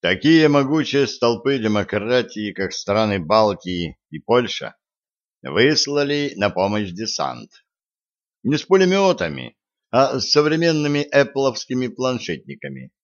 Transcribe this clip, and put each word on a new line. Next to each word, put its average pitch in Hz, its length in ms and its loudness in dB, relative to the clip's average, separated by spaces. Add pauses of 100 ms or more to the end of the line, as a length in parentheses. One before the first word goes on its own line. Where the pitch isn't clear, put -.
Такие 151 460 4
могучие 143 580 2
столпы 120 520 0
демократии, 107 920 -2
как 95 200 -6
страны 101 480 0
Балтии 90 760 0 (120)
и 78 80 -12
Польша, - 560 -2 (680)
выслали 143 920 0
на 101 160 0
помощь 98 400 -2
десант. 73 640 -8 (880)
Не 143 140 0
с - 80 -6
пулемётами, 185 920 2 (360)
а 135 260 2
с - 140 -4
современными 151 760 2
эппловскими 135 800 0
планшетниками. 80 1040 -8 (140)